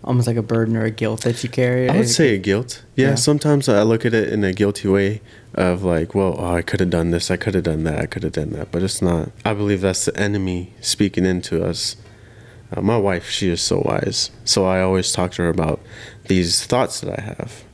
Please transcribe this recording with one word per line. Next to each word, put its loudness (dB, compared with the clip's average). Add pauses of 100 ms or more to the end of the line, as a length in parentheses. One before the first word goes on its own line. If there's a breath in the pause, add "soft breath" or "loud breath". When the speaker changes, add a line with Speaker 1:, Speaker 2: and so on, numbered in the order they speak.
Speaker 1:
almost 2
like 0
a -2
burden 0
or 0
a 0
guilt -4
that -2
you -6
carry? 0
Speaker 2:
I 2
would 4
Speaker 1:
It -2
Speaker 2:
say 4
a 0
guilt. -2 (140)
Yeah, 4
Speaker 1:
Yeah. 2
Speaker 2:
sometimes 2
I 6
look 2
at 0
it 2
in 0
a 2
guilty 0
way 2 (340 loud breath)
of 2
like, 0
"Well, 2
oh, -2
I 0
could -2
have 2
done 2
this, -2
I 0
could -4
have 0
done -2
that, -2
I -4
could -8
have -4
done -4
that." -8
But -2
it's -4
not. 0 (140)
I 0
believe 0
that's 0
the -2
enemy -2
speaking 0
into -2
us. -4 (800 loud breath)
Uh, -6
my 2
wife, -2
she -2
is 0
so 0
wise. -2 (140)
So 2
I 2
always 0
talk -2
to -4
her 2
about 0 (480 loud breath)
these 2
thoughts 0
that -8
I -8
have -12 (120)